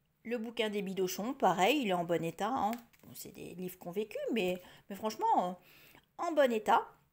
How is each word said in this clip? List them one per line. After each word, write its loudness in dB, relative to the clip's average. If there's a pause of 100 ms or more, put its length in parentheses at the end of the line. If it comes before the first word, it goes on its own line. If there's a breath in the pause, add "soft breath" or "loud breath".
(240)
le -2
bouquin -2
des -2
Bidochons. -2
Pareil, 4
il 0
est 2
en 2
bon 0
état, -2
hein. 0 (320)
Bon, -20
c'est -16
des -14
livres -10
qu'on -12
vécu, -6 (140)
mais, 0 (300 loud breath)
mais -10
franchement, 2
euh, -12
en 0
bon 4
état. 2 (260)